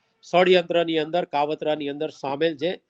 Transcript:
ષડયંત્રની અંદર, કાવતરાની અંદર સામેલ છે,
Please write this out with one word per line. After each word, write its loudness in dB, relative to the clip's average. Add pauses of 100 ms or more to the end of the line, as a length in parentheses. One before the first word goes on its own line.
(220)
ષડયંત્રની 2
અંદર, -2
કાવતરાની -2
અંદર -6
સામેલ -2
છે, -6